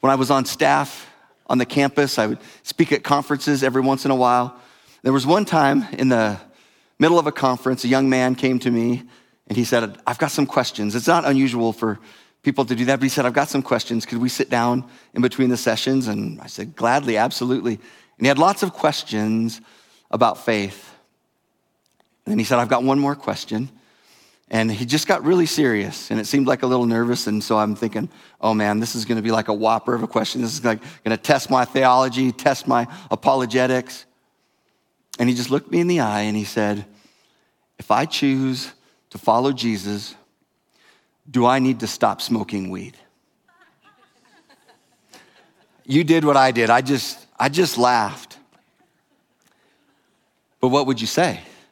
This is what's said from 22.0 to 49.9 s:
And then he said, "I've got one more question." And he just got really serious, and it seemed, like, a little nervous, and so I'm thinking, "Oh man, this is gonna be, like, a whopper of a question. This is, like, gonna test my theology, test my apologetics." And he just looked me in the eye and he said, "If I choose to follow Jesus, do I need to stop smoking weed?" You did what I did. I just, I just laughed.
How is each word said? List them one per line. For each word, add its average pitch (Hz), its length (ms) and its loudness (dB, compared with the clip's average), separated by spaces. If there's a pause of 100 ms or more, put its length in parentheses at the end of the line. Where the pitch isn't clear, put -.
And - 60 -8
then 214 80 0
he 113 60 0
said, 123 160 2
"I've 113 80 -2
got 123 160 0
one 135 160 2
more 139 160 0
question." 110 520 -6 (800)
And 113 220 -2
he 110 140 -4
just 143 240 -2
got 175 160 0
really 170 220 4
serious, 127 640 -2
and 113 100 -2
it 107 60 -6
seemed, 139 200 0
like, 131 160 0
a 131 40 0
little 123 180 2
nervous, 117 420 0
and 107 160 -2
so 110 160 0
I'm 107 160 0
thinking, 110 360 -6 (280)
"Oh 110 140 0
man, 107 280 0
this 117 140 -6
is 113 120 -6
gonna 113 160 -2
be, 113 80 -2
like, 110 180 0
a 110 40 0
whopper 110 420 0
of 117 80 -4
a 113 40 -6
question. - 360 -4
This 113 100 -4
is, 104 100 -10
like, 113 180 0 (240)
gonna 110 120 -2
test 135 340 0
my 127 140 2
theology, 127 640 2
test - 380 -2
my 120 180 0 (240)
apologetics." 127 920 0 (1120)
And 120 100 2
he 127 60 2
just 120 160 -4
looked 139 220 -2
me 170 80 2
in 175 80 2
the 175 120 2
eye 104 200 0
and 104 160 -2
he 107 80 -2
said, 104 400 -2 (960)
"If - 120 -4
I 113 140 4
choose 135 680 -2 (400)
to - 80 -18
follow 123 340 2
Jesus, 104 600 -6 (1120)
do 123 180 2
I 131 120 4
need 127 220 0
to 110 60 -4
stop 107 340 -2
smoking 104 500 -4
weed?" 92 260 -12 (3000)
You 143 180 2
did 156 200 4
what 147 120 6
I 131 140 6
did. 113 200 2
I 123 120 6
just, 135 360 -4 (220)
I 127 80 2
just 151 300 0
laughed. 117 580 0 (2250)